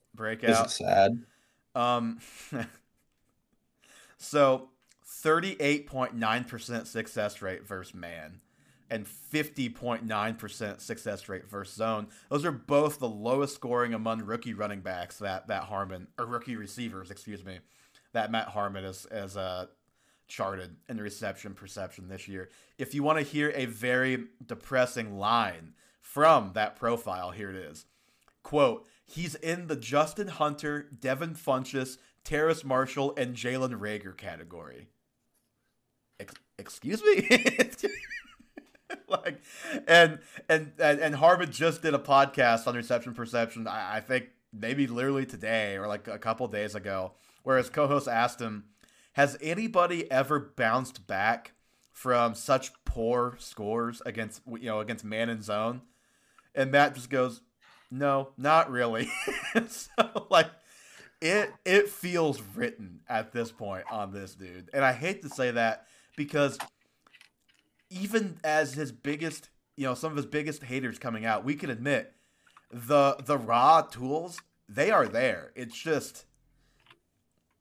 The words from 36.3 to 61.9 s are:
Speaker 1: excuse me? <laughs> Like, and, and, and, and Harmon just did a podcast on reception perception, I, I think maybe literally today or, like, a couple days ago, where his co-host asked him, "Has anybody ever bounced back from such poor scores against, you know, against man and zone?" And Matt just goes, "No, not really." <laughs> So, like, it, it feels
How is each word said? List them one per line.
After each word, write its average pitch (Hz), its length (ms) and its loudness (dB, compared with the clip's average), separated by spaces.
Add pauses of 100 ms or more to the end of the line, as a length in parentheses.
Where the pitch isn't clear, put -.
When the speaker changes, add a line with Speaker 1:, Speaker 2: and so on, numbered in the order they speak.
Speaker 1:
excuse 180 460 -6
me? - 260 6
<laughs> 247 400 4 (1400)
Like, - 320 -2 (460)
and, 165 320 10 (300)
and, 156 300 2
and, 151 200 6
and 151 160 0
Harmon 170 360 8
just 160 300 0
did 156 120 2
a 139 60 4
podcast 135 680 4
on 120 80 0
reception 120 380 -2
perception, 117 540 -2
I, 101 300 -4
I - 40 -4
think 127 280 -2 (240)
maybe 123 340 0
literally 131 380 0
today 107 520 0
or, 101 100 -4
like, 104 200 -4
a 107 100 -8
couple 113 300 -2
days 104 280 -4
ago, 95 380 -4 (300)
where 131 140 4
his 123 120 2
co-host 143 380 2
asked 120 340 2
him, 107 240 -8 (480)
"Has 139 280 4
anybody 175 720 0
ever 135 280 4
bounced 123 680 -2
back 110 460 0 (380)
from 120 440 2
such - 360 0 (140)
poor 120 540 0
scores 117 640 -4
against, 107 400 -8
you 117 200 -12
know, 107 160 -2
against 110 240 -6
man 110 240 -2
and 110 140 -6
zone?" 110 380 -2 (720)
And 135 180 0
Matt 143 240 6
just 123 140 -14
goes, 127 320 0 (480)
"No, 135 480 0
not 151 320 4
really." 117 460 0
<laughs> - 520 -2
So, - 600 -2
like, 160 200 6 (720)
it, 190 320 2 (140)
it 202 240 6
feels 170 520 0 (140)